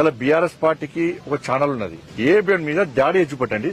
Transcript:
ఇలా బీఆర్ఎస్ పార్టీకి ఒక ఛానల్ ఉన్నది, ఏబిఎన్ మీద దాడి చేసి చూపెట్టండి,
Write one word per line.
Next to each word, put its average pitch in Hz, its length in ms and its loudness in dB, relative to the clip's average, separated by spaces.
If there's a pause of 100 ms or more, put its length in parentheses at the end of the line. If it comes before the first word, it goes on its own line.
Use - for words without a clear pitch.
ఇలా 156 100 4 (100)
బీఆర్ఎస్ 156 440 0
పార్టీకి 160 420 -2 (220)
ఒక 143 180 -2
ఛానల్ 139 300 0
ఉన్నది, 87 220 -8 (340)
ఏబిఎన్ 185 380 2
మీద 160 100 0 (200)
దాడి 165 200 2
చేసి 151 120 0
చూపెట్టండి, 123 400 -2